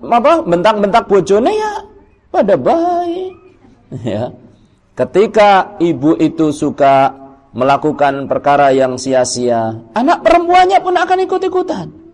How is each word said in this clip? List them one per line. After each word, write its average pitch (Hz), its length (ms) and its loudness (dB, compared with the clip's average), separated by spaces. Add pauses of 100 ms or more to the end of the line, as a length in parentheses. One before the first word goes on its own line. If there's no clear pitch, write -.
apa, 240 320 2
bentak-bentak 202 640 0
bojone, 202 480 2
ya 427 320 -6 (480)
pada 294 240 2
baik. 349 760 -2 (680)
Ya. 110 320 -6 (640)
Ketika 202 800 2
ibu 160 400 0
itu 156 320 0
suka 139 640 0 (400)
melakukan 139 720 -2
perkara 139 480 0
yang 131 240 0
sia-sia, 123 800 -2 (160)
anak 269 320 0
perempuannya 349 560 2
pun 359 160 -2
akan 359 220 0 (100)
ikut-ikutan. 359 580 -4 (280)